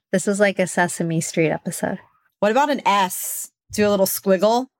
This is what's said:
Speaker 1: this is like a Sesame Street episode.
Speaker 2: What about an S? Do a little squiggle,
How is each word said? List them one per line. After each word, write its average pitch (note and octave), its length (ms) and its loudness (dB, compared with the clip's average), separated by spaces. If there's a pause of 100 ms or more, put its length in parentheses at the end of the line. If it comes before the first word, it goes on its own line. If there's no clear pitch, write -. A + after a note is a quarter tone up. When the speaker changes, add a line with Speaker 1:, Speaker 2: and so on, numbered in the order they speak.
(120)
Speaker 1:
this F#3 160 0
is G3+ 120 0
like G3 200 2
a F#3 80 0
Sesame E3+ 540 -2
Street D#3+ 280 0
episode. - 500 -6 (400)
Speaker 2:
What G#3 120 2
about C#4 180 2
an C4 160 -4
S? - 640 -2 (200)
Do G#3 160 0
a - 20 2
little G3 160 2
squiggle, G#3 640 2 (120)